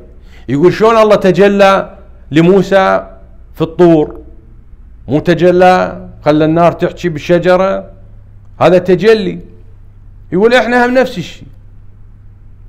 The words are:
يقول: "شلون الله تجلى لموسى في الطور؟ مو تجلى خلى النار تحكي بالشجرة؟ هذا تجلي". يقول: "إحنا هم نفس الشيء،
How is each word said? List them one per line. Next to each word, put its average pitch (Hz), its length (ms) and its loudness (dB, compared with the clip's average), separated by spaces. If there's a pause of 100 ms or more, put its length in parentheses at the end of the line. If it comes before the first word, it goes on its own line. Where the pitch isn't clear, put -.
(500)
يقول: 156 240 0
"شلون 220 240 2
الله 214 180 2
تجلى 196 840 0 (340)
لموسى 190 760 0 (460)
في - 80 -12
الطور؟ 165 580 0 (880)
مو 143 120 -2
تجلى 180 880 0 (180)
خلى 151 200 2
النار 165 260 2
تحكي 170 380 -6
بالشجرة؟ 180 800 -2 (720)
هذا 165 160 4
تجلي". 180 640 0 (920)
يقول: 214 220 2
"إحنا 240 320 0
هم 247 80 -4
نفس 254 240 -2
الشيء، - 300 -14 (1200)